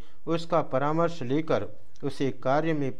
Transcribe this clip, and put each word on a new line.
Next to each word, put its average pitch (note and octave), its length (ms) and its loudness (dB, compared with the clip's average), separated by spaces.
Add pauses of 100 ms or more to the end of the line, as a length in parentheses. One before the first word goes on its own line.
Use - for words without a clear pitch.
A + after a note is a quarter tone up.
(280)
उसका E3 340 2
परामर्श D3+ 640 0
लेकर B2+ 440 0 (360)
उसे C#3 260 0 (140)
कार्य D#3 300 2
में C#3 260 0